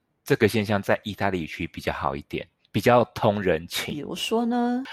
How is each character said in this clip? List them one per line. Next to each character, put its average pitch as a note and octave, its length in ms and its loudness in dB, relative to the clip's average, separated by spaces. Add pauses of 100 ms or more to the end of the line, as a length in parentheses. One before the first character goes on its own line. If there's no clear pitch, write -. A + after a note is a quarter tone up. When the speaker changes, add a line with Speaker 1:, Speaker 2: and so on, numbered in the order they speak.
(240)
Speaker 1:
这 D3 100 4
个 A2 140 4
现 G#2+ 180 0
象 G2+ 160 0
在 A2 220 0
意 G#2 100 -6
大 G2+ 160 -2
利 F2 160 -2
区 - 220 -8
比 - 120 -12
较 D2+ 120 -4
好 C#2+ 240 -2
一 C#2+ 60 -8
点， - 220 -8 (280)
比 G#2 80 0
较 A#2+ 240 6 (100)
通 G#2 260 2
人 F2 280 0
情。 - 260 -6
Speaker 2:
比 D3 60 -8
如 - 160 -10
说 A#3 280 -2
呢？ B3 380 -2 (100)